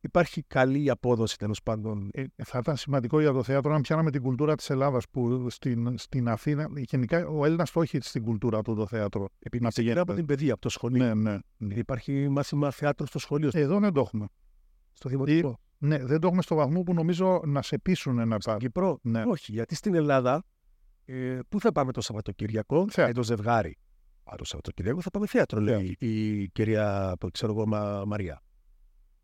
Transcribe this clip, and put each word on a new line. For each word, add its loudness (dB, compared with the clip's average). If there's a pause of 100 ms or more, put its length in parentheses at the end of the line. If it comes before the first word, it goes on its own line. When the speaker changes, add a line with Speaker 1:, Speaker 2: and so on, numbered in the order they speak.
Speaker 1:
υπάρχει 0
καλή 2
απόδοση, 2
τέλος -4
πάντων. -4
Speaker 2:
Ε, -6 (200)
θα -6
ήταν 0
σημαντικό 0
για 4
το 0
θέατρο 0
να 2
πιάναμε 2
την -2
κουλτούρα 2
της -4
Ελλάδας, 0
που 0
στην, -2
στην -2
Αθήνα, -2
γενικά 0
ο 0
Έλληνας 2
το 2
έχει -2
στην -6
κουλτούρα 0
του -2
το 0
θέατρο. -2 (100)
Speaker 1:
Επειδή -4
Speaker 2:
Να 0
Speaker 1:
ξεκινά 0
Speaker 2:
πηγαίνει. 2
Speaker 1:
από -2
την -2
παιδεία, 0
από -6
το -2
σχολείο. 0
Speaker 2:
Ναι, 2
ναι, 0 (180)
ναι. -6
Speaker 1:
Υπάρχει -2
μάθημα 0
θεάτρου -2
στο -8
σχολείο. 0
Speaker 2:
Εδώ 2
δεν 4
το 2
έχουμε. -2 (640)
Speaker 1:
Στο -12
δημοτικό. 2
Speaker 2:
Ή, -6
ναι, 4
δεν 2
το 2
έχουμε 4
στο -4
βαθμό 2
που 0
νομίζω 2
να 0
σε -4
πείσουνε 0
να 2
Speaker 1:
Στην -2
Speaker 2:
πάρει. -2
Speaker 1:
Κύπρο, 0
Speaker 2:
Ναι. 0
Speaker 1:
όχι, -2
γιατί -4
στην -2
Ελλάδα, 2 (600)
ε, -6 (100)
πού -2
θα 4
πάμε 2
το -6
Σαββατοκύριακο, -2
Speaker 2:
Θέατρο. 4
Speaker 1:
ε, -2
το 0
ζευγάρι. 0 (480)
«Α, -16
το -14
Σαββατοκύριακο -6
θα -8
πάμε -2
θέατρο», 2
λέει 2
Speaker 2:
Θέατρο. -2
Speaker 1:
η -2
κυρία, 0
που -6
ξέρω -4
εγώ, -2
Μα-, -2
Μαρία. -6 (800)